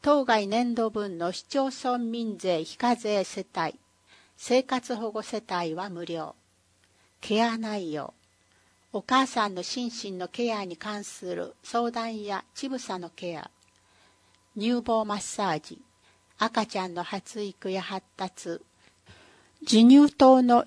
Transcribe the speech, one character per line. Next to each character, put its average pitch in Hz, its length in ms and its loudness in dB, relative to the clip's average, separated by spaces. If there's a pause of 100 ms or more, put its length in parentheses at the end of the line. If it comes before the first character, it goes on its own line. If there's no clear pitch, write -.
当 285 240 4
該 214 200 4
年 233 280 0
度 226 160 0
分 208 260 -6
の 170 160 -4
市 - 120 -10
町 269 260 -2
村 247 260 -4
民 226 400 -6
税 175 280 -2
非 - 120 -16
課 240 200 0
税 208 280 -2
世 - 220 -10 (100)
帯、 165 220 -4 (580)
生 247 260 0
活 254 320 -4
保 220 160 -6
護 214 120 -8
世 214 280 -8
帯 175 240 -4
は 180 140 -8
無 175 160 -10
料。 165 300 -8 (880)
ケ 214 220 0
ア 233 160 0
内 208 340 -6
容、 151 220 -8 (760)
お 202 100 -6
母 262 240 2
さ 220 220 -2
ん 190 80 -8
の 180 80 -6
心 247 260 -6 (140)
身 202 80 -8
の 180 160 -8
ケ 233 260 -4
ア 202 100 -6
に 180 120 -10
関 208 260 -10
す 180 320 -10
る 175 300 -10
相 233 260 -2
談 226 320 -8
や 202 220 -6 (100)
乳 269 140 -8
房 240 320 -8
の 170 100 -12
ケ 170 260 -10
ア、 - 140 -14 (1040)
乳 233 260 0
房 226 220 0
マ 208 120 -4
ッ 202 40 -6
サ - 280 -4
ー 160 120 -2
ジ、 - 200 -20 (580)
赤 220 280 0
ち 214 120 -6
ゃ 185 80 -2
ん 175 80 -10
の 175 80 -6
発 202 400 -8
育 196 300 -8
や 190 100 -4
発 190 240 -10 (100)
達、 185 440 -8 (1040)
授 226 180 6
乳 277 300 10
等 262 300 8
の 240 240 6